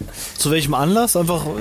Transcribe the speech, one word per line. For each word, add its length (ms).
Zu 120
welchem 240
Anlass? 420
Einfach, 300
äh, 40